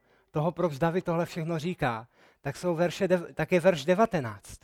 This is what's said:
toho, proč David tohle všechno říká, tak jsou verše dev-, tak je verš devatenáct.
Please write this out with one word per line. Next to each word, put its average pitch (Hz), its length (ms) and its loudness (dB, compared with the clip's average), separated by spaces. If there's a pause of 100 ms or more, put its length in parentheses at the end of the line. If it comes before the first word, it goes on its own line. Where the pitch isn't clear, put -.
(320)
toho, 156 200 0
proč 165 260 -2
David 165 280 0
tohle 165 200 0
všechno 165 340 -6
říká, 131 480 -4 (340)
tak 139 160 -8
jsou 180 180 -2
verše 175 320 0
dev-, 175 260 0
tak - 180 -4
je 180 80 6
verš 156 260 4
devatenáct. 165 800 0